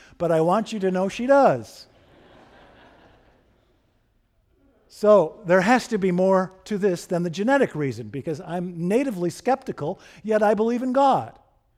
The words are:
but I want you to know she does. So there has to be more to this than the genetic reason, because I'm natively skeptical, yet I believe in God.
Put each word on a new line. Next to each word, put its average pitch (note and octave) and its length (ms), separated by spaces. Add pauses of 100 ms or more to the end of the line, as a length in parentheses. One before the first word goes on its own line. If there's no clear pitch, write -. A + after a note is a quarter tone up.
(180)
but E3+ 140
I D#3+ 80
want F#3+ 320
you A3 80
to F#3 120
know F#3 180
she A#3 160
does. A#3+ 640 (3000)
So G3+ 580
there F3+ 140
has A3 300
to A3 80
be F#3 160
more F#3 400 (100)
to G#3 140
this F3+ 280
than F3 180
the F3 60
genetic G#3+ 460
reason, A#2+ 320
because C#3+ 320
I'm F3 480
natively G3+ 420
skeptical, F#3+ 720 (240)
yet G#3+ 180
I G#3+ 120
believe A#3 300
in B3+ 100
God. B3+ 440 (400)